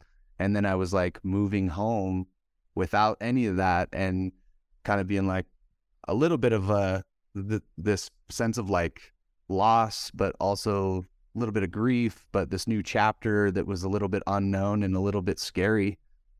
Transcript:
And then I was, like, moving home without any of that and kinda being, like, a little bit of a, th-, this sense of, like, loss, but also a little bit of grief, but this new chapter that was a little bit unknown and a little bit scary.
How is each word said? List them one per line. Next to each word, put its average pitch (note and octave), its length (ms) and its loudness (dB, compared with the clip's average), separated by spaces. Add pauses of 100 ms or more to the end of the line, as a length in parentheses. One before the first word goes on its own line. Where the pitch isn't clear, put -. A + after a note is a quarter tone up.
(400)
And G2 160 0
then G#2 100 0
I F#2+ 100 0
was, F#2 180 0
like, F2+ 320 0
moving G2 420 0
home F#2+ 600 -2 (480)
without G#2 440 2
any A#2+ 280 0
of F#2 100 -2
that F#2 340 2
and F#2 400 -2 (540)
kinda G2+ 180 0
being, F#2+ 240 0
like, F#2 200 -2 (600)
a F2 60 -2
little D#3 240 2
bit A#2 160 2
of G2 160 0
a, F#2+ 340 0 (320)
th-, G#2 260 -4 (160)
this F#2+ 320 -2 (200)
sense A2+ 280 -2
of, G2 120 -4
like, F2 440 -2 (360)
loss, A2 640 2
but - 280 -2
also F#2+ 640 0 (300)
a - 40 -4
little A2+ 140 -2
bit G#2 100 0
of F2+ 80 -2
grief, A#2+ 600 0
but G2 180 0
this - 180 -4
new A2 140 0
chapter G#2 680 2
that F#2 160 -2
was F#2 160 -4
a F#2+ 60 -2
little G2+ 180 0
bit F#2+ 180 -2
unknown G2 560 0
and F#2+ 140 0
a F#2 40 0
little G2+ 220 0
bit F#2 160 -2
scary. G#2+ 640 0 (400)